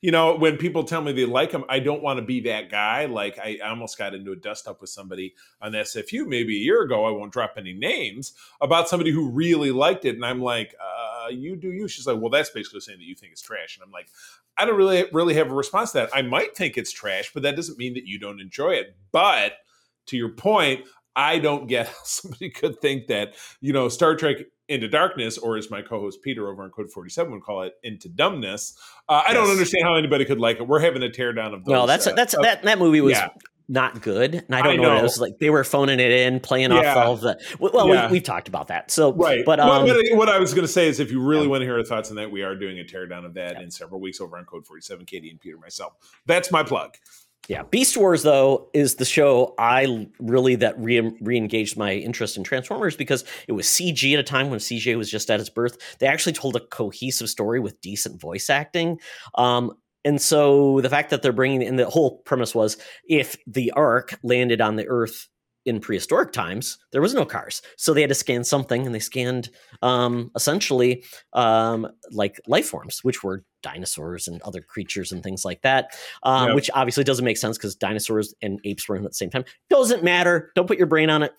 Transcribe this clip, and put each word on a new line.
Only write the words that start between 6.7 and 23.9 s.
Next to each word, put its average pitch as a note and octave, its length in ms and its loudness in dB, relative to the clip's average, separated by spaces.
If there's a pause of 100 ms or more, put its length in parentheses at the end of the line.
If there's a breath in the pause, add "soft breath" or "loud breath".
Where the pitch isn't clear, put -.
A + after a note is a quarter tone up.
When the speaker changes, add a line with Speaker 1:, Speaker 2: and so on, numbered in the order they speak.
Speaker 1:
ago. B2 240 -2
I A2+ 60 0
won't G#2 200 -8
drop A2+ 280 -6
any F#2 160 -14
names, C3+ 580 -8 (300 soft breath)
about E3 260 2
somebody E3+ 220 0
who D3+ 180 -2
really D3 420 0
liked D3 360 0
it. B2 80 -2
And A#2+ 100 -10
I'm B2+ 160 -6
like, A#2+ 400 -4
"Uh, A2+ 480 -10
you C3 280 -10
do F#3 160 -10
you." G3 160 -10
She's B2+ 180 -10
like, A#2+ 120 -2
"Well, A2+ 120 -4
that's C#3+ 180 2
basically G#2 320 -14
saying F#2+ 200 -20
that E2+ 40 -20
you F2+ 100 -18
think F2 180 -20
it's D#2+ 100 -20
trash." F2+ 340 -14
And F#2 80 -20
I'm G2 80 -20
like, F2+ 160 -20 (480 loud breath)
"I F#3+ 80 0
don't A3+ 140 2
really, F#3+ 340 4
really E3 220 2
have D3+ 180 2
a - 20 -6
response F#3+ 380 -2
to D3 60 0
that. A2+ 160 -2
I C#3 80 0
might C#3 340 -2
think C#3+ 220 -4
it's - 120 -8
trash, G2 440 -6
but C#3+ 80 -8
that C#3+ 120 -2
doesn't E3 220 -10
mean B2 180 -8
that B2 120 -12
you G2+ 120 -12
don't G2+ 220 -14
enjoy C3+ 360 -4
it." - 200 -8 (160)
But D3+ 460 2 (480)
to C3 100 -8
your A#2 140 -4
point, D3+ 560 0 (280 loud breath)
I D3+ 240 2
don't D3 280 -2
get A#2 220 -2
<laughs> - 0 -
how - 60 -16 (100)
somebody - 440 -10
could - 320 -6
think C3+ 280 -2
that, G#2 260 -4 (260 loud breath)
you C#3 140 -4
know, B2+ 160 0